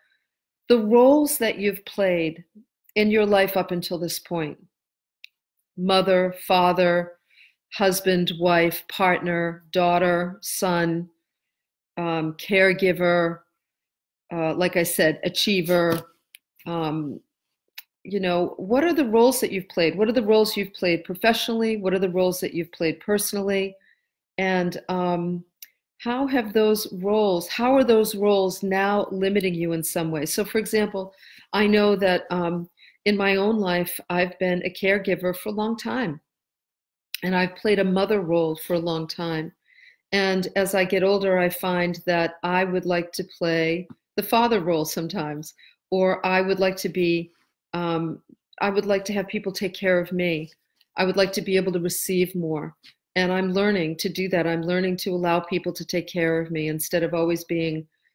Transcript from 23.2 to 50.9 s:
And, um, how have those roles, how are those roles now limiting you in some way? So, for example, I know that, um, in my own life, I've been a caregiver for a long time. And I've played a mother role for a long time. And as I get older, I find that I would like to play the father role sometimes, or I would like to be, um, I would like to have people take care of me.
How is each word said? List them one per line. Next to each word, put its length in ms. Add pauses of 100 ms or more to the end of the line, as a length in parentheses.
And, 500
um, 560 (540)
how 300
have 260
those 400
roles, 560
how 260
are 80
those 320
roles 480
now 480
limiting 420
you 200
in 100
some 280
way? 140
So, 200
for 120
example, 560 (380)
I 160
know 300
that, 320
um, 400 (340)
in 140
my 180
own 220
life, 420 (100)
I've 300
been 240
a 60
caregiver 680
for 140
a 40
long 220
time. 460 (1000)
And 120
I've 220
played 220
a 40
mother 380
role 340
for 200
a 40
long 280
time. 440 (640)
And 420
as 180
I 120
get 180
older, 340
I 120
find 560
that 380
I 200
would 220
like 280
to 120 (120)
play 500 (280)
the 80
father 380
role 240
sometimes, 680 (380)
or 340
I 140
would 200
like 180
to 120
be, 420 (420)
um, 480 (400)
I 80
would 160
like 200
to 80
have 140
people 240
take 220
care 260
of 140
me. 360 (460)